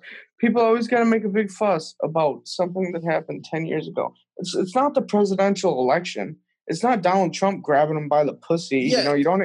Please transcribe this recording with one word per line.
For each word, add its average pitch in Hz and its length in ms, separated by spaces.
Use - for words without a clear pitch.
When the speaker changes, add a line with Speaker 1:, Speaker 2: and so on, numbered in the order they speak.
Speaker 1:
People 226 240
always 233 260
gotta 233 180
make 226 180
a 214 40
big 202 220
fuss 190 520
about 156 460
something 180 440
that 165 120
happened 160 400
ten - 220
years 156 220
ago. - 260
It's, 175 160
it's 185 200
not 277 200
the 220 80
presidential 196 760
election. 127 560
It's 165 140
not 240 180
Donald 180 320
Trump 190 300
grabbing 151 340
him 151 120
by 147 160
the 139 80
pussy. 165 480
Speaker 2:
Yeah, 147 180
Speaker 1:
You - 60
know, 143 100
you 143 80
don't, 180 220